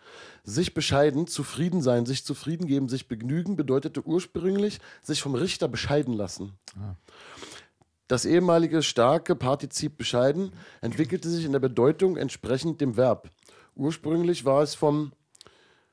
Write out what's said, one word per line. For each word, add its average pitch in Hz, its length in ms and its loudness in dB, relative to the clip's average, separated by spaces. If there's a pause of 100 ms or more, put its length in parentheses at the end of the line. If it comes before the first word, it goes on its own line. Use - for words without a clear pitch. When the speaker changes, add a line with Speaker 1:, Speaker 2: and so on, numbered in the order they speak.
(440)
Speaker 1:
Sich 131 300 -4
bescheiden, 147 540 2
zufrieden 170 540 -4
sein, 120 240 2
sich 131 200 -6
zufrieden 160 420 -6
geben, 139 220 0
sich 127 180 -6
begnügen, 151 480 -4
bedeutete 139 500 -2
ursprünglich, 190 720 -2 (220)
sich 151 200 -4
vom 139 140 -4
Richter 170 340 -2
bescheiden 127 440 -2
lassen. 98 440 -8 (200)
Speaker 2:
Ah. 98 180 -10 (1120)
Speaker 1:
Das 123 160 2
ehemalige 170 580 4
starke 143 520 2
Partizip 143 640 -4
bescheiden 143 540 0 (300)
entwickelte 160 480 -2
sich 170 160 -2
in 143 80 -2
der 139 60 2
Bedeutung 135 580 2
entsprechend 135 640 -4
dem 123 160 0
Verb. 117 320 2 (460)
Ursprünglich 160 680 -2
war 135 160 4
es 147 140 0
vom 151 380 0 (800)